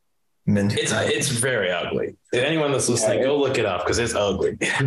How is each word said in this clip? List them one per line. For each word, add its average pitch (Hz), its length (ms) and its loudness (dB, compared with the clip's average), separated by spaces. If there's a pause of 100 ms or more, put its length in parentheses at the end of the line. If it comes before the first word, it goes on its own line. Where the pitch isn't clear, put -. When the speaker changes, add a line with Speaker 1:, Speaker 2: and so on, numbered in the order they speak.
(460)
Speaker 1:
mint. 101 300 2
Speaker 2:
It's, - 160 -2
it's - 360 0
very 117 420 0
ugly. 78 460 -4 (160)
If 123 120 0
anyone 147 280 0
that's 127 160 0
listening, 110 300 2
Speaker 3:
Yeah, 123 80 2
Speaker 2:
go 139 80 4
Speaker 3:
it 147 40 2 (100)
Speaker 2:
look 131 100 0
it 113 80 2
up 90 200 -2
'cause 113 120 0
it's 117 160 -2
ugly. 95 480 0
<laughs> - 60 -2 (180)